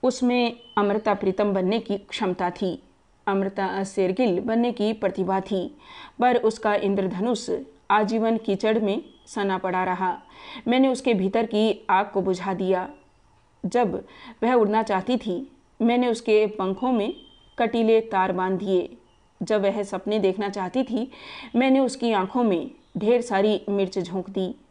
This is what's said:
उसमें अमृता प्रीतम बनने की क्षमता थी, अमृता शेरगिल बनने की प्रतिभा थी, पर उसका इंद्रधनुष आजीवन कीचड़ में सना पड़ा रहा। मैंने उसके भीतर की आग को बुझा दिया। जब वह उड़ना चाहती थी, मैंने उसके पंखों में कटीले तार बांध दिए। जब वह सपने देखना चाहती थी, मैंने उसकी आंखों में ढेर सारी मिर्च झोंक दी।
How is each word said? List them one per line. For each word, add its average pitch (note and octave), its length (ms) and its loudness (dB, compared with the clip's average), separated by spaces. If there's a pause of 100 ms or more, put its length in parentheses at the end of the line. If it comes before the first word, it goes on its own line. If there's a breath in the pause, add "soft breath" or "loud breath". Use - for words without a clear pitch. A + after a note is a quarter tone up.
उसमें B3 560 2 (180)
अमृता G#3 360 2
प्रीतम G3+ 400 0
बनने F#3+ 260 0
की G3+ 180 -4
क्षमता F#3 520 -4
थी, F3 340 -6 (440)
अमृता G3 560 -2
शेरगिल F#3+ 560 0
बनने A#3 320 0
की A3 220 -2
प्रतिभा F#3+ 460 -2
थी, F#3+ 380 -6 (420 loud breath)
पर B3 180 4
उसका A3 380 0
इंद्रधनुष G3 760 -2 (420)
आजीवन A3 460 2
कीचड़ A3 420 0
में A3 240 -2 (240)
सना G#3+ 300 -2
पड़ा F#3 260 -2
रहा। F#3 380 -2 (460 loud breath)
मैंने B3+ 200 4
उसके B3+ 260 0
भीतर G3 320 0
की G#3+ 440 0
आग G3 240 2
को G3 80 0
बुझा F#3 320 -2
दिया। F#3 360 -2 (760)
जब G3+ 400 0 (380 loud breath)
वह A#3+ 100 2
उड़ना A3 300 4
चाहती G#3 340 0
थी, F#3 340 -6 (300)
मैंने B3 260 4
उसके G#3+ 400 2
पंखों F#3+ 440 -2
में A#3 220 0 (460)
कटीले A3+ 420 4
तार G3 300 0
बांध F#3 280 -2
दिए। F#3+ 380 0 (460)
जब G#3 180 0
वह G3+ 220 0
सपने G3+ 360 -2
देखना G3 300 0
चाहती G3 340 -2
थी, A#3 280 -4 (440 loud breath)
मैंने C4 240 6
उसकी A#3+ 320 0
आंखों G3+ 320 0
में F3 280 0 (260)
ढेर A#3 240 4
सारी G#3+ 480 2
मिर्च G3 300 0
झोंक F3+ 300 -6
दी। G3 260 -4 (160)